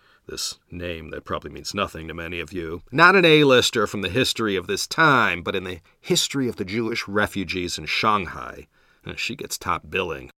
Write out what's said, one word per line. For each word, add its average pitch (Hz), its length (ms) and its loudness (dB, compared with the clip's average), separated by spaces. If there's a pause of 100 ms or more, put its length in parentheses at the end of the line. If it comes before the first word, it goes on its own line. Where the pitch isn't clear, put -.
(280)
this - 300 -10 (120)
name 85 400 -10
that 71 140 -12
probably 80 260 -6
means 73 240 -12
nothing 82 320 -4
to 80 80 -10
many 85 240 -8
of 80 140 -10
you, 82 300 -8 (100)
not 175 240 8
an 180 80 6
A-lister 131 640 6
from 101 140 -4
the 92 60 -2
history 110 460 0
of 90 140 -2
this 98 180 -2
time, 113 560 4
but 98 140 -2
in 92 80 -2
the 90 160 -10 (200)
history 139 480 0
of 110 60 -4
the 104 100 -6
Jewish 110 440 -4
refugees 95 680 -2
in 78 80 -12
Shanghai, 78 840 -2 (360)
and 87 140 -10
she - 160 -6
gets - 240 -10
top 82 320 -4
billing. 80 400 -4 (100)